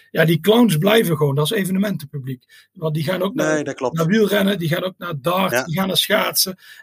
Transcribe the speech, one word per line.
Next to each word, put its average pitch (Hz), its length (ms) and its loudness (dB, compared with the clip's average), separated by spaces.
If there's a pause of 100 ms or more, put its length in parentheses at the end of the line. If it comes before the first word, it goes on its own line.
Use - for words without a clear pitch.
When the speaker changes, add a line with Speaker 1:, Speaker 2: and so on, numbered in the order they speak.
(100)
Speaker 1:
ja, 160 140 2
die 165 160 2
clowns 214 360 4
blijven 185 400 2
gewoon, 147 180 0
dat 147 100 0
is 147 60 -2
evenementenpubliek. 180 1200 -6
Want 156 220 -6
die 156 100 -2
gaan 180 180 -4
ook 196 120 -4
naar, 156 200 0
Speaker 2:
Nee, 147 100 -2
dat 139 100 -8
klopt. 127 220 -4
Speaker 1:
naar 165 100 0
wielrennen, 202 520 2
die 170 100 -2
gaan 180 160 -2
ook 185 140 -6
naar 175 220 -8
dart, 180 320 0
Speaker 2:
Ja. 127 120 0
Speaker 1:
die 147 140 -6
gaan 190 80 0
naar 180 100 -2
schaatsen. 185 600 0 (240)